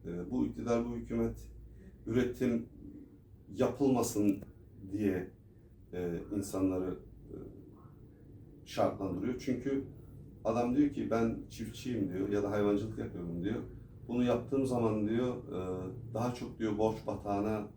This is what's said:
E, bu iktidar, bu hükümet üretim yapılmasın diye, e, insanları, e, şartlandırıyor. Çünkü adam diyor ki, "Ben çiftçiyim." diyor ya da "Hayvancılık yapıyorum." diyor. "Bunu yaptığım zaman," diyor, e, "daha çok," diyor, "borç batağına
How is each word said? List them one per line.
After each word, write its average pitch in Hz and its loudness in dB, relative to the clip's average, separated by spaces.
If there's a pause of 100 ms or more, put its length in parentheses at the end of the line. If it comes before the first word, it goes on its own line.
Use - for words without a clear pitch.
E, 87 -4
bu 123 2
iktidar, 117 2
bu 117 -4
hükümet 117 -2 (680)
üretim 120 2 (880)
yapılmasın 117 4 (540)
diye, 95 2 (640)
e, 87 -2 (180)
insanları, 92 0 (400)
e, - -10 (1300)
şartlandırıyor. 98 0
Çünkü 135 0 (600)
adam 120 4
diyor 143 6
ki, 101 -2
"Ben 113 4 (140)
çiftçiyim." 107 -2
diyor 98 0
ya 101 4
da 101 0
"Hayvancılık 104 2
yapıyorum." 87 -4
diyor. 107 0 (480)
"Bunu 123 4
yaptığım 120 2
zaman," 110 4
diyor, 120 2
e, 92 -6 (540)
"daha 120 2
çok," - -8
diyor, 107 2
"borç 110 4 (100)
batağına 104 0 (100)